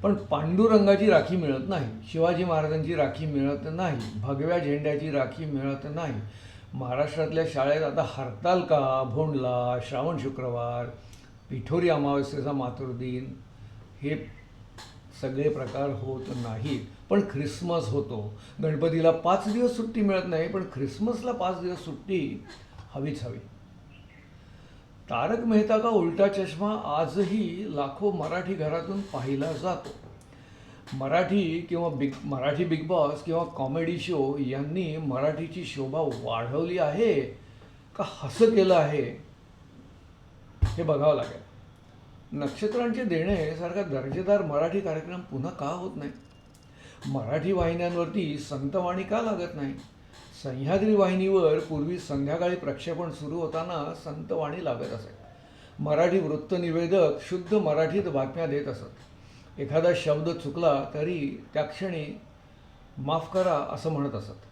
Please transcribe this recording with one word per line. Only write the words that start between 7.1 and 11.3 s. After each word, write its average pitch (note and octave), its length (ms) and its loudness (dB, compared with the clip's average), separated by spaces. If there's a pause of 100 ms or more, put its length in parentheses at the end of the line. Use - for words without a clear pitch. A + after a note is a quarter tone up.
शाळेत C#3+ 300 2
आता C#3+ 240 2
हरतालका, C3+ 960 2
भोंडला, B2+ 760 0 (120)
श्रावण C#3+ 280 -2
शुक्रवार, A#2+ 720 -4 (600)